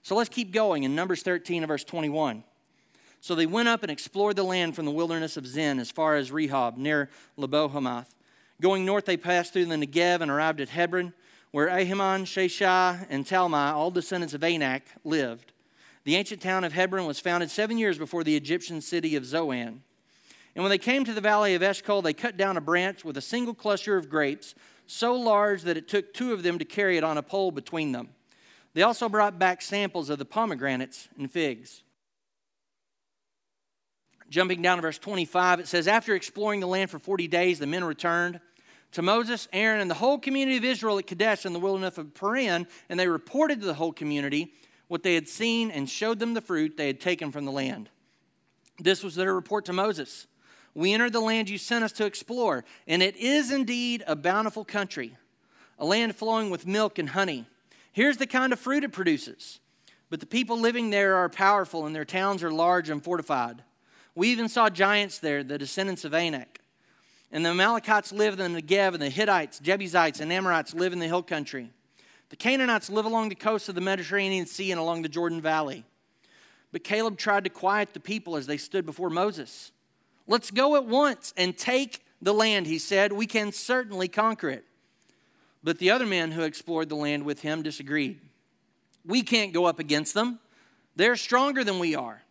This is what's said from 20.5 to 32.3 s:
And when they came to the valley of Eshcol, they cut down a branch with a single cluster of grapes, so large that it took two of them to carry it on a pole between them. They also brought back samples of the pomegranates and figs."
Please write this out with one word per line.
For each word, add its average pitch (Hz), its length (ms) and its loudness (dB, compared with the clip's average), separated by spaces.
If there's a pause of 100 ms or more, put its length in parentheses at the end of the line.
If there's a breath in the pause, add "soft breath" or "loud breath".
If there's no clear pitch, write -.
And 180 80 -2
when 196 60 2
they 196 80 4
came 254 260 0
to 220 100 -4
the 214 60 -2
valley 208 340 4
of 175 80 2
Eshcol, 196 400 0
they 160 100 0
cut 220 240 -4
down 196 200 0
a 160 40 0
branch 180 440 0
with 147 120 -8
a 139 60 -6
single 240 320 -4
cluster 208 420 0
of 156 140 -2
grapes, 147 460 -2 (320 soft breath)
so 240 260 0
large 208 480 4
that 170 140 0
it - 100 -8
took 202 260 -2
two 247 200 -2
of 190 100 -4
them 175 160 0
to 160 60 -4
carry 190 320 2
it 156 80 2
on 160 120 0
a 147 60 -2
pole 190 300 -2
between 147 400 -4
them. 120 160 -6 (680 soft breath)
They 165 80 4
also 233 260 4
brought 202 300 2
back 180 240 2
samples 190 480 -2
of 143 80 -2
the 139 60 -8
pomegranates 139 920 -4
and 139 140 -8
figs." 131 540 -4 (2500)